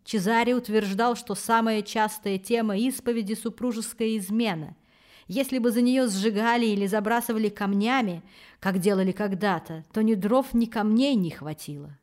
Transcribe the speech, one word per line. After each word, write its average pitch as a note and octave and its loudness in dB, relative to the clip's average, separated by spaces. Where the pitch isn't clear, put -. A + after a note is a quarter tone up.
Чезаре A3+ 2
утверждал, A3 0
что A3 -8
самая A3 2
частая G#3+ -2
тема A3 0
исповеди — A#3 -2
супружеская A3+ -4
измена. G3 -2
Если C4 -2
бы A#3+ 2
за A#3+ 2
нее B3+ 4
сжигали A3+ 2
или G3+ 2
забрасывали A3 0
камнями, G3+ 0
как F#3+ -2
делали F#3+ 2
когда-то, F#3 -4
то A3 0
ни A3 4
дров, A#3+ 0
ни A#3 4
камней A3+ 2
не F3+ 2
хватило. D3 -12